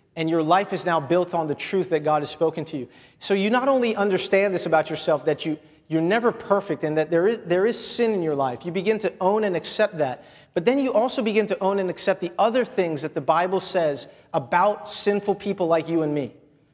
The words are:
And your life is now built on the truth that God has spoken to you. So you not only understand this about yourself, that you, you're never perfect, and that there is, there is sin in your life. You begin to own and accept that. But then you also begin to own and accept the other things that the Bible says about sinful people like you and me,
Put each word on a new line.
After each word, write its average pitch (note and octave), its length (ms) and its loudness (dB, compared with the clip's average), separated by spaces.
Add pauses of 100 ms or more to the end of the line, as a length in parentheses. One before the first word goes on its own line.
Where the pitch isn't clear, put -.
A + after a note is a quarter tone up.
(140)
And D#3+ 160 -2
your E3 120 2
life F#3 300 2
is F3 140 -4
now E3 140 2
built E3+ 340 0
on D#3+ 140 0
the D3 60 -2
truth - 360 -2
that D3+ 140 0
God D3+ 180 2
has C#3 80 -6
spoken D#3+ 360 -2
to D#3+ 100 -8
you. B2 120 -8 (300)
So - 160 -2
you G3 160 2
not B3 160 2
only A#3+ 300 2
understand G3 580 2
this E3+ 120 -2
about D#3 220 2
yourself, D#3 360 0
that D3+ 200 0
you, D#3 140 -4 (340)
you're D#3+ 80 2
never G#3+ 320 2
perfect, F#3+ 520 -2
and D#3 120 -2
that D#3 140 0
there E3+ 180 4
is, A3+ 160 0
there F3+ 220 2
is A#3 120 -2
sin A3+ 340 -2
in F#3+ 100 0
your D#3 120 0
life. C3+ 300 -2
You E3+ 80 -6
begin G3 280 0
to F#3+ 200 -2
own G#3 240 2
and F#3+ 100 0
accept F3 440 -2
that. C3 260 -2 (300)
But F3 100 0
then B3+ 140 2
you C4+ 140 0
also A#3+ 300 0
begin G#3+ 260 2
to G3 140 -4
own G3 160 2
and F#3 120 0
accept F3+ 320 -2
the F3 160 -4
other A3+ 260 2
things E3 380 -2
that D3+ 120 -6
the D#3+ 60 -4
Bible F3 400 2
says D#3+ 460 -2 (260)
about F3 580 0
sinful G3+ 440 0
people G3 320 -4
like D#3+ 220 2
you E3 120 2
and D3 140 0
me, C3+ 180 -4 (420)